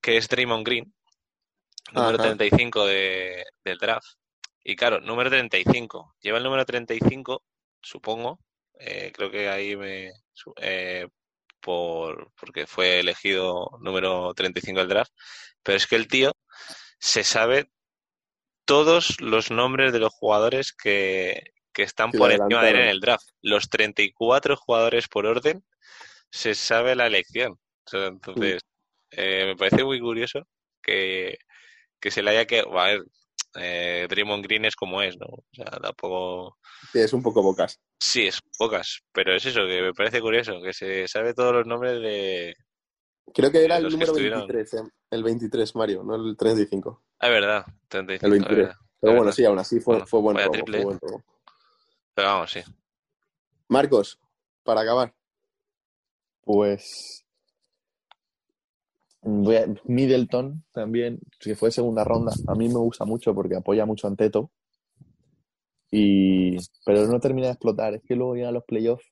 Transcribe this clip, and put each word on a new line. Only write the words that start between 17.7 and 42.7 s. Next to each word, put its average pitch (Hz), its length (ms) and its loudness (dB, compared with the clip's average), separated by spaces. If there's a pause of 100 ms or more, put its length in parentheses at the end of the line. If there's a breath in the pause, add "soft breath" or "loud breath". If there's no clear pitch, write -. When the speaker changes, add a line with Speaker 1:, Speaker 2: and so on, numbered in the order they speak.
Speaker 1:
todos 160 560 4
los 110 300 0
nombres 127 420 2
de 120 60 2
los 110 140 2
jugadores 113 600 0
que, 95 680 -2 (300)
que 101 100 -2
están 110 300 -2
Speaker 2:
Que 117 60 0
Speaker 1:
por 120 100 6
Speaker 2:
lo 113 60 6
Speaker 1:
encima 104 280 2
de 110 80 6
él 117 60 4
en 123 60 4
Speaker 2:
adelantaron. 117 80 4
Speaker 1:
el 95 100 -2
draft. 110 280 0 (120)
Los 104 280 0
treinta 107 340 0
y 98 100 0
cuatro 131 440 2
jugadores 117 520 0
por 104 180 -2
orden, 147 380 0 (680 loud breath)
se - 240 -4
sabe 120 400 2
la 123 120 2
elección. 107 460 0
O - 380 -20
sea, 98 160 -4
entonces, 95 560 -4
Speaker 2:
Sí. - 600 -20
Speaker 1:
eh, 95 240 0
me 95 100 -4
parece 98 260 2
muy 135 160 -2
curioso 120 480 -4 (360)
que, 95 560 -2 (600 soft breath)
que 101 120 -6
se 107 120 -4
le 104 80 0
haya 110 160 2
que, 117 140 0
a 90 240 0
ver, 98 180 0 (520)
eh, 87 540 -4
Draymond 104 360 -2
Green 107 220 -2
es 107 100 -2
como 95 260 -6
es, 92 140 -4
¿no? - 100 -16
O - 260 -20
sea, - 120 -18
tampoco 90 920 -8 (340 loud breath)
Speaker 2:
Sí, 120 80 2
es 110 120 4
un 127 100 0
poco 110 200 2
bocas. 95 380 0 (180)
Speaker 1:
Sí, 113 280 0
es - 140 -4 (180)
bocas, 107 420 -4 (100)
pero 92 240 0
es 90 120 -2
eso, 120 200 -2
que 92 160 -2
me 92 100 -2
parece 110 280 -2
curioso, 110 420 -2
que 92 100 -8
se 95 360 -6
sabe 117 260 -4
todos 123 180 2
los 120 140 2
nombres 120 340 -4
de 95 540 -4 (800)